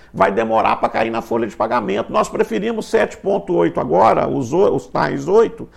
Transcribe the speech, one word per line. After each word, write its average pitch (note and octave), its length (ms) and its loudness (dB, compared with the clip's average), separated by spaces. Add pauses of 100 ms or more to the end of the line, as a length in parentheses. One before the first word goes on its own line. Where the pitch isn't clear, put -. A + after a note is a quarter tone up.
(100)
vai - 220 0
demorar A2 440 2
pra - 120 -2
cair - 220 -2
na A2+ 100 -4
folha - 260 -2
de G3+ 80 -10
pagamento. G#3 560 -2
Nós G#3+ 200 0
preferimos A3 560 -2
sete G#3 320 0
ponto G3 340 -2
oito E3+ 260 0
agora, E3+ 480 2
os C3+ 280 -2
o-, G3 200 4
os - 120 -4
tais C#3+ 420 -2
oito, G#3+ 480 2